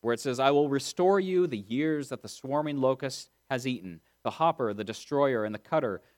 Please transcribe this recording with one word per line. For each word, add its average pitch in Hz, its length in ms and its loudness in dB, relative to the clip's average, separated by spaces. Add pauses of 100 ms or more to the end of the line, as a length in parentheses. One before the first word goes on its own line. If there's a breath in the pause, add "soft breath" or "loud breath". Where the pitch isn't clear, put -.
where 117 120 0
it 113 60 -2
says, 127 200 -4
"I 135 120 6
will 143 160 4
restore 180 540 2
you 180 260 0
the 123 120 -4
years 139 500 -2
that 131 120 -10
the 110 60 -16
swarming 143 540 -4
locust 131 480 0 (200)
has 127 160 -4
eaten, 92 360 -6 (220)
the 110 80 -2
hopper, 131 420 0
the 104 100 -6
destroyer, 123 600 0
and 107 100 -4
the - 40 -12
cutter, 123 420 -2 (160 soft breath)